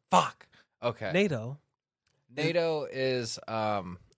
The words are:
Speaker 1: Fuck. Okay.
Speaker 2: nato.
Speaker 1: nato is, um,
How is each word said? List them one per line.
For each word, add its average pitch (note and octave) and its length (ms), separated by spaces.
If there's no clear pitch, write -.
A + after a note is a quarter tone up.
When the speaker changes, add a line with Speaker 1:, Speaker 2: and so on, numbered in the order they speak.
Speaker 1:
Fuck. - 360
Okay. A#2+ 280
Speaker 2:
nato. D3 460
Speaker 1:
nato D#3 640
is, B2+ 560
um, G#2 500